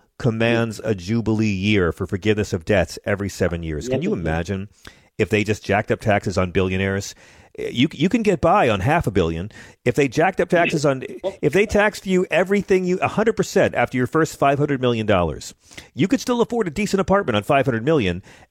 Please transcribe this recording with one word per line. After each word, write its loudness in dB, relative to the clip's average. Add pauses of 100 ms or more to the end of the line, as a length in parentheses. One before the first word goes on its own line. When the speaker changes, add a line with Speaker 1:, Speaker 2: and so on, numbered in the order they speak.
(200)
Speaker 1:
commands 0
a 0
jubilee 0
year 2
for -6
forgiveness -2
of -4
debts 0
every -4
seven -4
years. -6
Can -2
Speaker 2:
Yes, -8
Speaker 1:
you -2
Speaker 2:
it -4
is. -6
Speaker 1:
imagine -4 (480)
if 0
they 2
just -2
jacked 0
up -4
taxes 0
on 0
billionaires? -2 (440)
You, 0
you 0
can 0
get 0
by 4
on 0
half 0
a -4
billion. 0 (340)
If 0
they 2
jacked 0
up 0
taxes 0
on, 0 (400)
if 0
they 4
taxed 0
you 2
everything 2
you, 0
a -2
hundred 0
percent 2
after 0
your 0
first 0
five 2
hundred 0
million 0
dollars, 0 (400)
you 0
could 0
still -2
afford -2
a -8
decent -2
apartment 0
on 2
five 2
hundred 0
million, 2 (300)